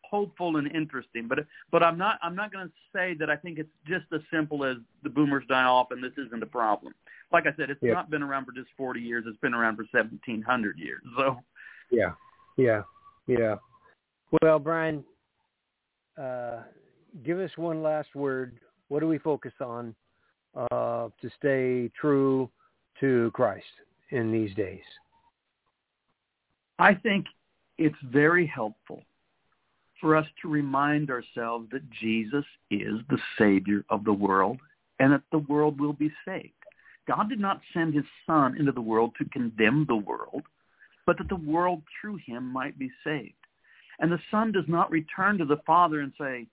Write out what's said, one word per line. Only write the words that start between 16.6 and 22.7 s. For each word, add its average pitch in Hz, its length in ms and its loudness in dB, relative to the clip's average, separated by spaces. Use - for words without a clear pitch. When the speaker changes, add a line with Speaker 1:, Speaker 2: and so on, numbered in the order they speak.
Speaker 2:
give 170 140 -2
us 185 180 -6
one 160 240 -4
last 151 360 -2
word. 131 420 -4
What 143 100 -2
do 156 80 0
we 160 120 2
focus 139 420 -2
on, 120 340 -8
uh, 120 520 -2
to 120 160 -10
stay 127 500 0
true 135 500 2